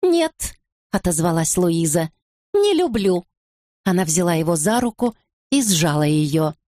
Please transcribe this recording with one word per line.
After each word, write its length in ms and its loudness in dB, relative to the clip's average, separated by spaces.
«Нет», 520 0
отозвалась 640 0
Луиза, 540 0
«не 200 2
люблю». 500 0
Она 200 2
взяла 300 0
его 220 0
за 240 0
руку 340 -4
и 120 2
сжала 400 0
её. 520 0